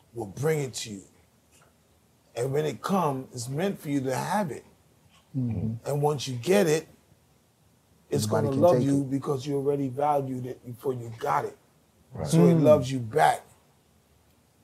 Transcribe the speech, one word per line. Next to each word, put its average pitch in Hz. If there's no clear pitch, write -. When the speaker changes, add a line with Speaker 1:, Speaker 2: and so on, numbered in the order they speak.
Speaker 1:
will 117
bring 147
it 127
to -
you. 98
And 135
when 151
it 123
comes, 151
it's 120
meant 170
for 156
you 143
to 131
have 165
it. -
Speaker 2:
Mm-hmm. 113
Speaker 1:
And 143
once 147
you 127
get 180
it, 156
it's 107
Speaker 2:
Nobody -
Speaker 1:
gonna 135
Speaker 2:
can 139
Speaker 1:
love 175
Speaker 2:
take 131
Speaker 1:
you 139
Speaker 2:
it. 135
Speaker 1:
because 135
you 143
already 139
valued 131
it 123
before 123
you 117
got 147
it. -
Speaker 3:
Right. 156
Speaker 1:
So 160
it 170
Speaker 2:
Mm. 156
Speaker 1:
loves 143
you 131
back. 123